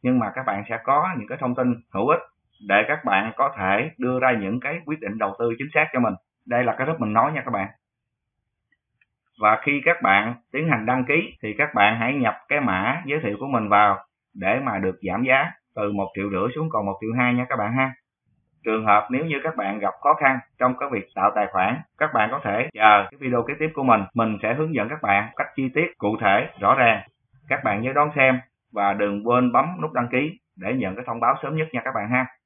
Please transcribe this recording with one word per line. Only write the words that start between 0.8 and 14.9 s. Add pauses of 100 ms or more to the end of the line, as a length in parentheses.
có (100)
những
cái
thông
tin (200)
hữu
ích (480)
để
các
bạn
có
thể
đưa
ra
những
cái
quyết
định
đầu
tư
chính
xác
cho
mình. (320)
Đây
là
cái
group
mình
nói
nha
các
bạn. (1700)
Và
khi
các
bạn (180)
tiến
hành
đăng
ký
thì
các
bạn
hãy
nhập (140)
cái
mã
giới
thiệu
của
mình
vào (360)
để
mà
được